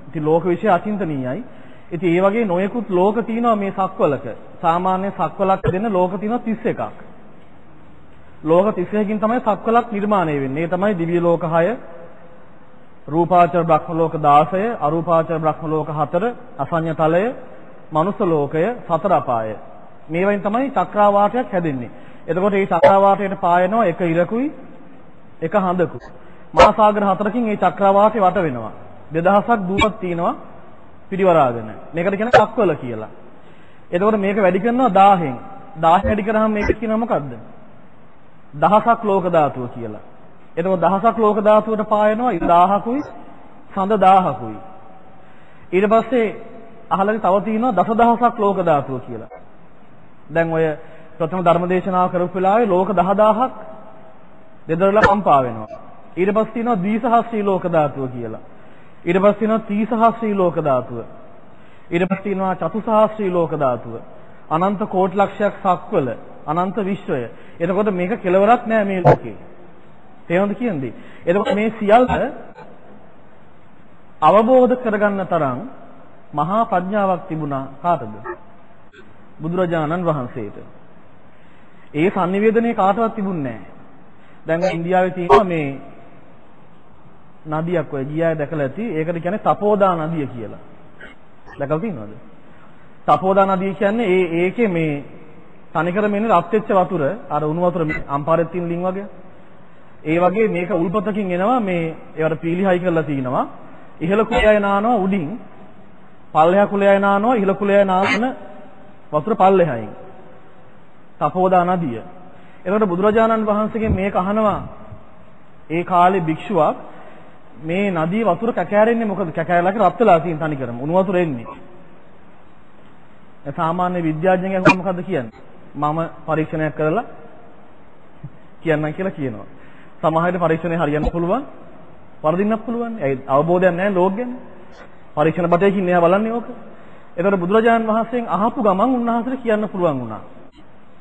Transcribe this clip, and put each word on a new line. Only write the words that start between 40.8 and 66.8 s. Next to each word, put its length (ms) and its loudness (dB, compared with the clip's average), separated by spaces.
දහසක් 380 2
ලෝක 200 4
ධාතුවට 460 4
පායනවා 480 2
දාහකුයි, 580 4
සඳ 300 -2
දාහකුයි. 600 4
ඊට 180 2
පස්සේ 400 2
අහලදී 340 0
තව 200 4
තියෙනවා 340 0
දසදහසක් 600 4
ලෝක 240 2
ධාතුව 400 0
කියලා. 300 -12
දැන් 260 0
ඔය 120 2
ප්‍රථම 280 -2
ධර්ම 260 4
දේශනාව 440 2
කරපු 240 -2
වෙලාවේ 320 2
ලෝක 240 2
දහදාහක් 600 4
දෙදරලා 380 4
කම්පා 400 6
වෙනවා. 360 -6
ඊට 180 2
පස්සේ 220 2
තියෙනවා 240 0
ද්විසහස්‍රී 640 2
ලෝක 240 2
ධාතුව 420 0
කියලා. 340 -10
ඊට 120 4
පස්සේ 180 6
තියෙනවා 240 2
ත්‍රිසහස්‍රී 720 0
ලෝක 240 2
ධාතුව. 400 0
ඊට 180 0
පස්සේ 180 -2
තියෙනවා 320 -2
චතුසහස්‍රී 760 0
ලෝක 220 0
ධාතුව. 420 -2
අනන්ත 400 0
කෝටි 300 0
ලක්ෂයක් 400 0
සක්වල, 520 0
අනන්ත 340 -2
විශ්වය. 500 -4